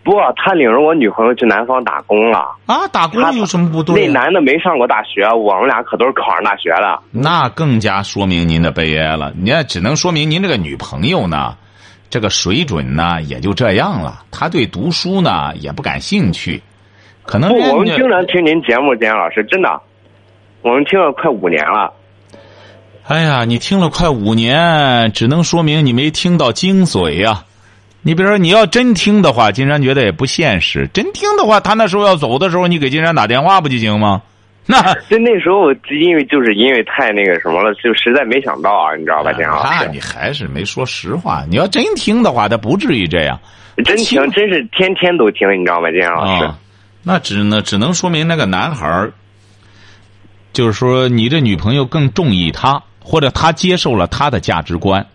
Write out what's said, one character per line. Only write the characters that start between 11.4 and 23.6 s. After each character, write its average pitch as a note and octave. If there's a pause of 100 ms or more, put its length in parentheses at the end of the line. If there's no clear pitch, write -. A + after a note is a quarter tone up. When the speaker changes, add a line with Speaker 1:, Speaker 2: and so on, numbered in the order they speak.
Speaker 2:
这 G#2+
个 G#2
水 A2
准 C#2+
呢 E2+
也 C2
就 G2
这 G#2
样 C#3
了， B1+
她 D3
对 D#3
读 E3
书 F#3
呢 D#2+
也 C#2+
不 -
感 C#2+
兴 G2+
趣， - (640)
可 -
能 D#3+
人 A#3
家 -
Speaker 1:
不， C4
我 D#3+
们 G#3+ (100)
经 C4
常 F3+
听 F3
您 D#3
节 A#2
目， C3+
金 A2
山 G#2+
老 E2+
师， G#2+
真 F#3
的， E2 (800)
我 A#2+
们 C#3
听 F#3+
了 D#3+
快 D#3
五 F#2
年 D#2
了。 G2 (1160)
Speaker 2:
哎 D#3
呀， C#3
你 A#2
听 G3